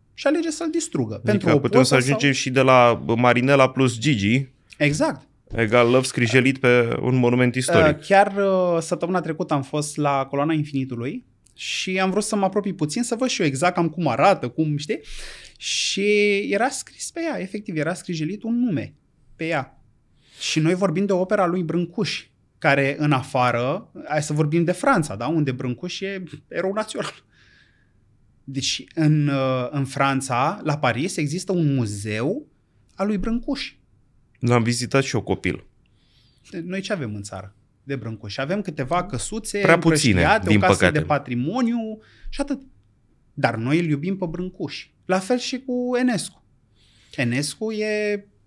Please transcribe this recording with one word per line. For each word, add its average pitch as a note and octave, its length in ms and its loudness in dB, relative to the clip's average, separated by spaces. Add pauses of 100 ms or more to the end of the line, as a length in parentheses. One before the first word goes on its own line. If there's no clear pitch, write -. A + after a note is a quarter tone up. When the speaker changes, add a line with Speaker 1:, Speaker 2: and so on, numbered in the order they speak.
(140)
Speaker 1:
și - 120 -8
alege D#4+ 240 2
să-l D#4+ 200 -6
distrugă. D#3+ 440 -4
Speaker 2:
Adică A2 160 -2
Speaker 1:
Pentru - 200 0
o C#3+ 80 4
Speaker 2:
putem C3 240 4
să C3 120 4
Speaker 1:
poză - 0 - (120)
Speaker 2:
ajungem C#3+ 260 2
Speaker 1:
sau B2+ 80 -2
Speaker 2:
și C3+ 100 -4
de B2+ 100 4
la B2+ 420 6 (140)
Marinela B2 540 4
plus B2+ 280 2
Gigi. A#2+ 480 2 (320)
Speaker 1:
Exact. D#3 480 0 (300)
Speaker 2:
Egal A#2 340 4
love C3 160 4
scrijelit B2+ 520 2
pe A#2+ 420 4
un B2+ 160 0
monument B2 380 4
istoric. D3 440 4
Speaker 1:
Uh, - 80 -18
chiar, G3 300 4
uh, F#3 440 2
săptămâna E3+ 400 -2
trecută D#3 340 -4
am C#3 80 0
fost D3 340 -6
la C#3 340 0
Coloana D3 220 0
Infinitului C#3 720 -4 (300)
și - 460 -6
am F#3+ 100 2
vrut G3+ 140 0
să G#3+ 120 -2
mă G3+ 80 2
apropii G3 300 -2
puțin, D3+ 280 -4
să A#3+ 120 -4
văd B3 140 -2
și - 120 -4
eu F3 60 2
exact D3 280 0
cam E3 140 0
cum D#3+ 200 -2
arată, E3 400 2
cum, D#3 280 -2
știi? E3+ 240 -6 (560)
Și G#3 800 0 (140)
era G#3+ 180 2
scris - 420 -10
pe E4+ 120 -8
ea, C#4+ 180 -4
efectiv, G3 360 -8
era D#3 180 -2
scrijelit F3 480 -6
un A#3 160 -2
nume E3 360 -2 (420)
pe E3 100 -6
ea. D3+ 340 -4 (600)
Și - 200 -2
noi D#3+ 140 2
vorbim F#3 320 0
de G3 60 0
opera F#3 340 2
lui F3 160 -2
Brâncuș, E3+ 640 -4 (320)
care C#3 400 2
în D3 140 2
afară, B2+ 800 0 (180)
hai D3+ 140 -2
să D#3 100 -6
vorbim D#3 320 2
de E3+ 80 0
Franța, F3 440 0
da? A#2 100 -6
Unde D3+ 260 0
Brâncuș B2+ 480 -8
e F#3+ 220 -8 (260)
erou F#3 240 -4
național. G#3+ 400 -6 (1300)
Deci, - 400 -6 (100)
în, D3+ 340 2
uh, C3 420 -2
în C#3 140 -4
Franța, C3+ 800 0
la D3 140 0
Paris, C3 380 0
există D#3+ 360 -4
un D#3 220 2
muzeu A2 720 -4 (480)
al G3 120 -2
lui G#3 120 0
Brâncuș. A#3 540 -4 (640)
Speaker 2:
L-am A#2+ 240 2
vizitat A#2+ 400 0
și C#3 120 -6
eu A2+ 80 0
copil. - 420 -4 (1000)
Speaker 1:
Noi F#3 160 -6
ce G3 120 -8
avem C3+ 220 -6
în G2+ 80 -10
țară G2 320 -14 (280)
de C3+ 140 -6
Brâncuș? A2 400 -10
Avem E3+ 260 -4
câteva D#3+ 420 -4
căsuțe G#3 540 -6
Speaker 2:
Prea F3 200 8
puține, D#3 340 4
Speaker 1:
împrăștiate, F#2 360 4
Speaker 2:
din G#2+ 80 6
Speaker 1:
o G#2 40 4
casă G#2 120 6
Speaker 2:
păcate. F#2 260 4
Speaker 1:
de D#2 60 0
patrimoniu G#3+ 960 -2 (300)
și - 120 -6
atât. C#4 200 -6 (760)
Dar B2 220 0
noi B2+ 220 0
îl F3 60 0
iubim D#3+ 320 -2
pe F#3+ 100 -6
Brâncuș. F3+ 600 -8 (160)
La F#3 140 0
fel A#3+ 200 -2
și B3+ 280 -8
cu B3 320 -2
Enescu. B3 440 -2 (720)
Enescu C#3+ 560 -2
e G#3+ 540 -4 (200)